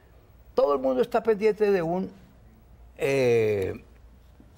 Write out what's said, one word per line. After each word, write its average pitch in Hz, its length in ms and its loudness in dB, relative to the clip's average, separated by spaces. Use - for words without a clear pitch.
todo 277 200 2
el 269 60 -2
mundo 262 220 0
está 226 220 -2
pendiente 214 480 0
de 190 100 2
un, 180 300 -4
eh, 117 840 0